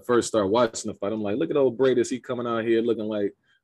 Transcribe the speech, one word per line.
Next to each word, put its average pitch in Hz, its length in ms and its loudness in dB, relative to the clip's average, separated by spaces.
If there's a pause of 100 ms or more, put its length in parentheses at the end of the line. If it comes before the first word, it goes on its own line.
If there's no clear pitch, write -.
first 120 240 2
started 104 200 2
watching 110 440 0
the - 60 -12
fight, 101 160 -4
I'm 107 80 -4
like, 101 160 -2
"Look 165 120 -2
at 151 60 0
old 131 220 2
Briedis, 123 320 2
he 123 100 -6
coming 120 260 -8
out 117 200 -2
here 113 160 2
looking 110 240 -2
like 104 280 -4 (300)